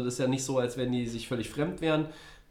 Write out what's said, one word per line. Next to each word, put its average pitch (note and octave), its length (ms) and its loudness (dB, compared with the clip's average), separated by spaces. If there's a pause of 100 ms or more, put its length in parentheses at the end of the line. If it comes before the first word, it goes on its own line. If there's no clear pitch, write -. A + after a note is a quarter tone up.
das B2 100 0
ist - 60 -6
ja C3 80 4
nicht C3 160 2
so, C3 140 0
als A#2+ 180 2
wenn B2+ 140 0
die B2 160 2
sich A#2 220 -6
völlig A2+ 220 -2
fremd D#3 300 -2
wären. D#3 260 4 (440)